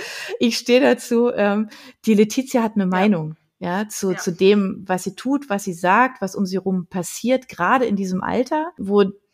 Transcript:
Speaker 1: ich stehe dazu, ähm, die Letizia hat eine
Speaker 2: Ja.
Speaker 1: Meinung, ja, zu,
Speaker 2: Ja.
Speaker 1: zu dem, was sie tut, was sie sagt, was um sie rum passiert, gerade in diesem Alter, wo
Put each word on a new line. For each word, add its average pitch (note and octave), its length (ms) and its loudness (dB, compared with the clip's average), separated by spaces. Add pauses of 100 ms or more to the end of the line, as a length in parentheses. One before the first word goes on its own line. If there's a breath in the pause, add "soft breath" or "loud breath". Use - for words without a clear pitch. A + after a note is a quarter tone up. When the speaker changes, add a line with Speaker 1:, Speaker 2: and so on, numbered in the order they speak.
(400 loud breath)
Speaker 1:
ich A#3 180 0
stehe B3 220 4
dazu, A#3+ 520 2
ähm, G#3 360 0 (360 loud breath)
die A3 100 4
Letizia A3+ 500 2
hat A3 100 -2
eine G3+ 80 2
Speaker 2:
Ja. F#3 80 0
Speaker 1:
Meinung, F#3 460 0 (240)
ja, F#3 280 -4
zu, G3 220 -4
Speaker 2:
Ja. F3+ 80 -4
Speaker 1:
zu - 140 -4
dem, F#3+ 540 2
was F3+ 180 -4
sie F#3 100 -8
tut, C#4 340 -4
was G3+ 160 -4
sie F#3+ 80 -6
sagt, G3+ 480 2
was F#3+ 140 -6
um G3+ 100 -2
sie F#3 120 -6
rum F#3 340 -2
passiert, A#3 580 -4
gerade A3+ 380 0
in G#3 100 -2
diesem F#3 260 -4
Alter, C#4+ 540 -2
wo G3+ 280 2 (300)